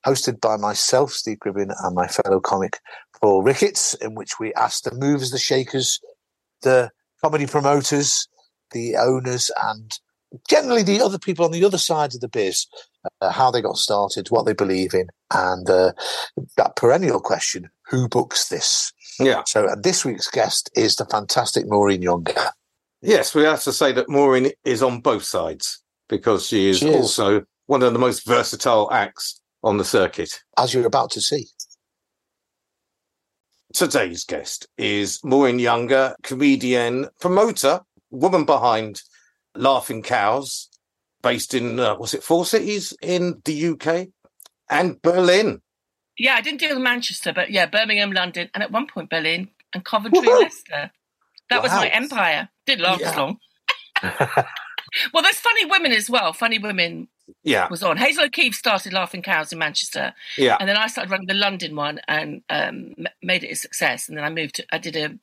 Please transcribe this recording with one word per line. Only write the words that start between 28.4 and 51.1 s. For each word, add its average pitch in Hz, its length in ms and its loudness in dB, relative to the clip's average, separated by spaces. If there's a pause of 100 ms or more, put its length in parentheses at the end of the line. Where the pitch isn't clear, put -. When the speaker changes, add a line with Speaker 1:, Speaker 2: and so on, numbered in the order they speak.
Speaker 2:
acts - 480 -4 (220)
on 104 160 2
the 92 80 0
circuit. 90 560 0 (160)
Speaker 1:
As 123 160 0
you're 123 120 2
about 120 260 2
to 107 100 -8
see. 139 240 -4 (2250)
Speaker 2:
Today's 101 520 0
guest - 420 -10 (100)
is 104 480 -2
Maureen 131 340 4
Younger, 120 640 2
comedian, 127 840 0 (140)
promoter, 185 580 2 (300)
woman 160 340 2
behind 113 560 0 (540)
Laughing 120 480 0
Cows, 123 680 -2 (540)
based 120 320 -2
in, 120 260 -2
uh, 107 160 2
was 117 160 -8
it 139 100 -8
four 170 220 2
cities 208 560 -2
in 175 460 -4
the 160 80 -2
U 160 240 -2
K 175 300 -2 (600)
and 170 320 0
Berlin? 180 600 4 (560)
Speaker 3:
Yeah, 254 160 2
I 226 80 2
didn't 294 180 -8
do 302 180 -2
Manchester, 247 540 -4
but 185 180 -4
yeah, 190 140 2
Birmingham, 208 480 0
London, 180 400 -4
and 202 100 -6
at 208 80 -6
one 240 160 -2
point - 220 -12
Berlin 165 400 -4 (240)
and 185 140 -10
Coventry 226 340 4
Speaker 1:
Woohoo! 453 120 6
Speaker 3:
and 494 100 8
Leicester. 151 480 -4 (580)